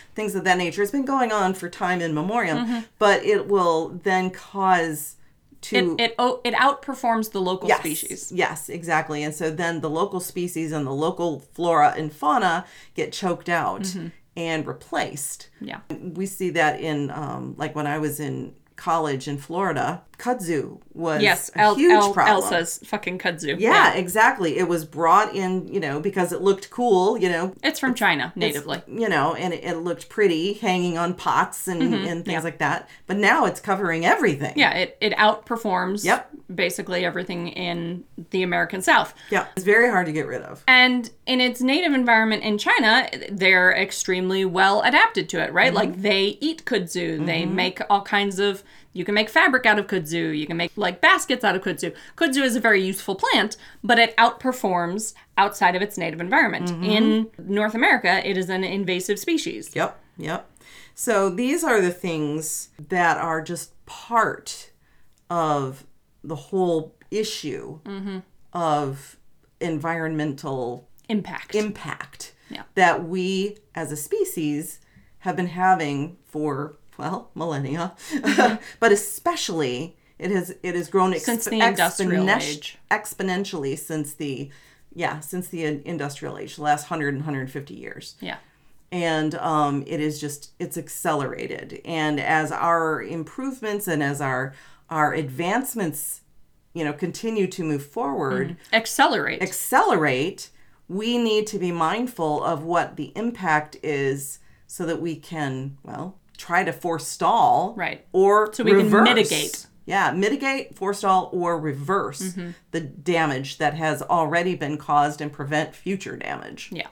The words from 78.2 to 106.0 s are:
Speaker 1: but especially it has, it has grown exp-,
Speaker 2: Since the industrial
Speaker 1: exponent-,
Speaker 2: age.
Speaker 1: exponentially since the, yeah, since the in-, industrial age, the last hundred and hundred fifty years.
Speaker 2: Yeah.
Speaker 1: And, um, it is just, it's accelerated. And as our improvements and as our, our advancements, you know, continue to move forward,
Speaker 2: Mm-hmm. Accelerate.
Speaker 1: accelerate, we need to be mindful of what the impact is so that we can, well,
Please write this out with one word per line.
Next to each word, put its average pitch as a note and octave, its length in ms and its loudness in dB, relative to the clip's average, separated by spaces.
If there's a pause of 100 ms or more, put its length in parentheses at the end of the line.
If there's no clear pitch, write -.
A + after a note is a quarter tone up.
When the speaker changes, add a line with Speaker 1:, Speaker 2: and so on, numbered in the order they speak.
Speaker 1:
but A3+ 120 6
especially E3 1040 -2 (240)
it F3+ 120 -4
has, F3+ 220 -2 (100)
it F3+ 120 -4
has E3+ 140 -4
grown F#3+ 240 4
exp-, F#3 80 -4
Speaker 2:
Since A3+ 240 -2
the A3 160 0
industrial F#3+ 680 2
Speaker 1:
exponent-, A#3 140 2
Speaker 2:
age. D3+ 340 -8 (140)
Speaker 1:
exponentially F#3 880 -4
since D3+ 360 -6
the, C#3 340 -8 (440)
yeah, D3+ 280 -6
since F3+ 260 -8
the E3 160 -8
in-, D3+ 220 -4
industrial C#3+ 520 -8
age, - 200 -14
the D3 60 -10
last D3 220 0
hundred D3 280 -4
and C#3 100 -4
hundred C#3 280 -6
fifty C#3 240 -12
years. - 440 -16
Speaker 2:
Yeah. - 180 -10 (540)
Speaker 1:
And, D#3+ 440 -2
um, D3 500 0
it D#3+ 140 -4
is D3+ 200 -2
just, C#3+ 400 -10
it's F3 180 -8
accelerated. - 1080 -6
And D3+ 340 -2
as D#3 320 0
our D#3+ 500 0
improvements G#3 880 -8
and D#3 140 0
as C#3+ 200 -2
our, C3+ 320 -4 (360)
our D3+ 240 2
advancements, E3+ 1080 -4 (520)
you E3+ 120 -6
know, C#3+ 80 -2
continue F#3 540 -2
to F#3 160 -6
move D3 220 -2
forward, E3+ 640 -2
Speaker 2:
Mm-hmm. - 260 -6
Accelerate. A3+ 640 2
Speaker 1:
accelerate, F#3 1080 2 (380)
we A3 300 -2
need G#3+ 300 2
to G#3 120 -6
be F3+ 140 0
mindful E3+ 680 0
of D#3+ 220 -2
what E3 320 0
the D3+ 200 -8
impact F#3+ 680 -2
is C#3 560 -2 (280)
so - 180 -8
that D#3+ 160 -2
we E3 160 -4
can, C#3 640 -6
well, - 340 -12 (200)